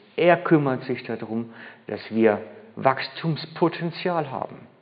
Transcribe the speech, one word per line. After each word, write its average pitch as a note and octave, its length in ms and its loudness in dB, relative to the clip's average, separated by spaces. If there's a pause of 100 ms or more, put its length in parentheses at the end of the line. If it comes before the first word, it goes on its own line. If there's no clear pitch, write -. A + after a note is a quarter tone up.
(160)
Er E3+ 220 6
kümmert C#3+ 460 2
sich B2 200 -6
darum, A2+ 480 -6 (360)
dass G#2+ 260 -8
wir G#2+ 280 6 (340)
Wachstumspotenzial D#3+ 1500 -2
haben. - 280 -8 (240)